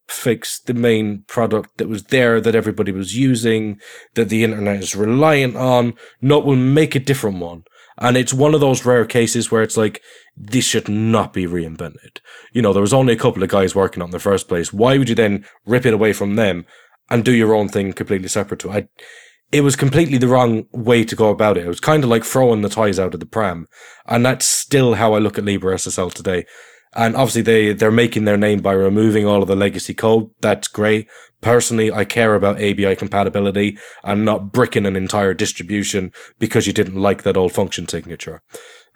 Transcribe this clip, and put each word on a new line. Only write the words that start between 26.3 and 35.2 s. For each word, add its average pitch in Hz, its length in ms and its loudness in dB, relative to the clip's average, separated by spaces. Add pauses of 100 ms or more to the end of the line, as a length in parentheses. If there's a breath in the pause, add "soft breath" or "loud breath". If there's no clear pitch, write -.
And 113 220 0
obviously 117 260 0
they, 107 300 4
they're 107 180 0
making 110 340 2
their 104 120 2
name 104 240 2
by 98 120 0
removing 104 540 2
all 104 160 2
of 90 60 -2
the 98 80 0
legacy 98 380 -4
code. 110 360 0 (100)
That's 104 280 -2
great. 107 400 -2 (320 loud breath)
Personally, 113 500 2
I 101 140 -2
care 110 300 2
about 101 260 0
A 104 120 0
B 98 140 -2
I 95 80 2
compatibility 101 840 -2 (260 loud breath)
and 101 200 0
not 101 280 -2
bricking 117 340 2
an 95 80 -2
entire 95 400 0